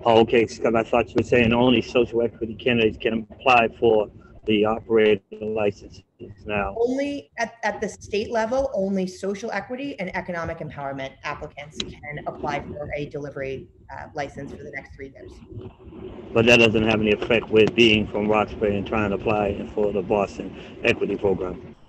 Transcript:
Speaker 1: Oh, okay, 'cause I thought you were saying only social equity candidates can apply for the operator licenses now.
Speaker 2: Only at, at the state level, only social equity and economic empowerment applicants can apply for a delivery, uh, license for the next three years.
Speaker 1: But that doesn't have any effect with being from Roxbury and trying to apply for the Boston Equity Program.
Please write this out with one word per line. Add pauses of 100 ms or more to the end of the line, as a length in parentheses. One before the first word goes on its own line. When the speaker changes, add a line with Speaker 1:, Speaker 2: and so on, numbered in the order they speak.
Speaker 1:
Oh,
okay,
'cause (140)
I
thought
you
were
saying
only
social
equity
candidates
can
apply (120)
for (340)
the
operator (180)
licenses (400)
now.
Speaker 2:
Only
at,
at
the
state
level,
only
social
equity
and
economic
empowerment (100)
applicants
can
apply
for
a
delivery, (220)
uh,
license
for
the
next
three
years. (1000)
Speaker 1:
But
that
doesn't
have
any
effect
with
being
from
Roxbury
and
trying
to
apply
for
the
Boston (300)
Equity
Program. (140)